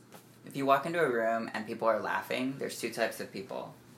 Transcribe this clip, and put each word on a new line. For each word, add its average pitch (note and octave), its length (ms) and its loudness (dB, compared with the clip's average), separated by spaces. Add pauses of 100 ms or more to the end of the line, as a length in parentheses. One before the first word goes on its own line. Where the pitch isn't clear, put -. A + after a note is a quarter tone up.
(460)
If - 100 -12
you C#3 100 -2
walk C#3 200 6
into E3+ 180 0
a C#3+ 60 4
room A2+ 440 2
and A2 140 -4
people A2+ 200 -2
are G#2+ 140 6
laughing, A#2+ 580 -2
there's G#2+ 200 -6
two A#2 120 -2
types A2+ 280 -2
of G2 120 -8
people. D#2 420 -8 (240)